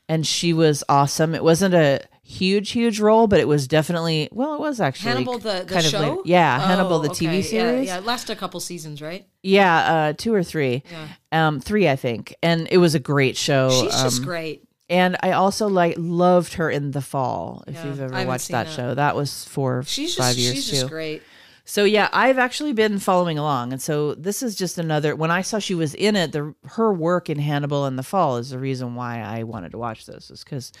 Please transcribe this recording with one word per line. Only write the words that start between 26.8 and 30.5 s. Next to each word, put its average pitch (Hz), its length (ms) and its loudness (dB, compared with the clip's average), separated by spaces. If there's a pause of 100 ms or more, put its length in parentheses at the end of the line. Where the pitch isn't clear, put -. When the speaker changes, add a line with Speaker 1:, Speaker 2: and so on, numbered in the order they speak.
Speaker 1:
work 175 360 0
in 151 120 -4
Hannibal 143 460 0
and 131 120 -4
The 131 60 -6
Fall 160 320 0
is 123 140 -6
the 127 100 -10
reason 127 340 -6
why 120 260 -8
I 110 220 -6
wanted 107 300 -10
to 101 60 -12
watch 113 280 -10
this, - 240 -20
is - 140 -20
'cause 131 360 -12